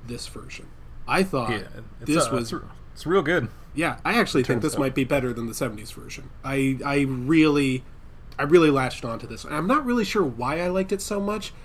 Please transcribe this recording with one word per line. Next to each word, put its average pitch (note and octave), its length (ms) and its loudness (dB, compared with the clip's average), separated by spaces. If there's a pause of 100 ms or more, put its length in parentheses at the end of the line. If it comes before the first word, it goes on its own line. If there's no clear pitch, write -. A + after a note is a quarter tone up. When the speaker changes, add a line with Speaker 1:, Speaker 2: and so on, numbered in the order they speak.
Speaker 1:
this - 220 -10
version. - 400 -14 (400)
I D#3 140 4
thought C3 280 0
Speaker 2:
Yeah, G#2 120 -2 (380)
it's, A#2+ 60 -12
Speaker 1:
this D3+ 200 4
Speaker 2:
uh, - 60 -4
Speaker 1:
was A#2+ 200 -2
Speaker 2:
it's, F3+ 100 -6 (320)
it's - 120 -12
real F3+ 160 4
good. C#3+ 260 2 (260)
Speaker 1:
Yeah, D3+ 300 0
I G#3 160 2
actually D3+ 240 4
think A#2+ 160 2
Speaker 2:
Turns - 20 0
Speaker 1:
this C#3+ 120 0
Speaker 2:
out. D3 60 0
Speaker 1:
might C3+ 140 0
be C#3 100 2
better B2+ 280 0
than A2+ 140 -6
the A2+ 80 -8
seventies A2 360 -6
version. - 400 -14 (140)
I, C3+ 400 0
I C#3+ 160 2
really, C3+ 800 4 (560)
I C3+ 60 0
really D#3 260 8
latched C3 340 2
onto A#2 220 -6
this. A#2 180 -12
I'm D3+ 220 -4
not C#4 180 4
really A#3+ 200 2
sure G3 180 2
why C3 380 -2
I F3+ 80 0
liked F#3+ 240 0
it G3 100 -2
so G#3 180 -2
much. G3+ 320 -4 (120)